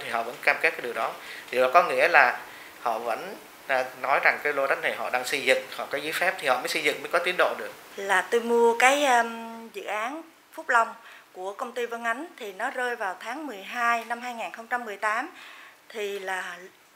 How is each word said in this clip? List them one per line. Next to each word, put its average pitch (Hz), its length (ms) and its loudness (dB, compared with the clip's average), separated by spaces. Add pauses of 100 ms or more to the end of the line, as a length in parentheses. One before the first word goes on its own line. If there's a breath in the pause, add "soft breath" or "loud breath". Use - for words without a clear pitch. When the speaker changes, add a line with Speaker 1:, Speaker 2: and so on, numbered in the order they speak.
Speaker 1:
thì 127 60 -6
họ 117 120 0
vẫn 120 200 -6
cam 143 180 4
kết 160 100 4
cái - 100 -8
điều 120 120 -4
đó. 117 200 -2 (380 loud breath)
Điều 123 120 4
đó 127 120 6
có 175 80 10
nghĩa 151 260 4
là 143 300 6 (440 loud breath)
họ 113 160 0
vẫn, 123 380 -4 (300)
à, 131 180 2 (180)
nói 139 220 2
rằng 139 180 4
cái 147 100 0
lô 139 140 0
đất 160 160 0
này 131 140 -2
họ 110 140 -4
đang 127 140 0
xây 135 180 -2
dựng, 127 200 4 (140)
họ 110 140 -6
có 139 80 -4
giấy 151 140 -6
phép 180 280 0
thì 151 80 0
họ 139 100 4
mới 151 100 -4
xây 165 140 -2
dựng, 147 200 0
mới 147 100 -10
có 170 60 2
tiến 180 200 0
độ 123 200 4
được. 104 120 -8 (260)
Speaker 2:
Là 196 340 2
tôi 240 100 4
mua 233 380 4
cái, 285 280 6
um, 226 640 0
dự 202 140 -10
án 233 380 -6 (300)
Phúc 320 160 -12
Long 226 260 4 (380 loud breath)
của 185 200 -8
công 240 200 -6
ty 240 140 -4
Vân 233 180 -8
Ánh 233 220 -2 (120)
thì 208 140 -10
nó 214 180 -4
rơi 247 260 -2
vào 196 240 -4
tháng 269 260 -8
mười 208 160 -10
hai 233 420 0
năm 233 160 -4
hai 247 140 -8
nghìn 208 180 -8
không 226 140 -14
trăm 247 180 -2
mười 208 120 -8
tám. 220 320 0 (600 loud breath)
Thì 202 300 -6
là 185 380 -6 (400)